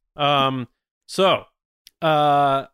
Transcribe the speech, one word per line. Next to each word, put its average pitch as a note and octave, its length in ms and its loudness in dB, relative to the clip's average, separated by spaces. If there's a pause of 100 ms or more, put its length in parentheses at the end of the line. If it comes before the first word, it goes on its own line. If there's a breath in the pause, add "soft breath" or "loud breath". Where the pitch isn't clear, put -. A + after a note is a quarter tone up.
(160)
Um, C3+ 520 -2 (380)
so, F3 380 0 (580)
uh, C#3+ 720 0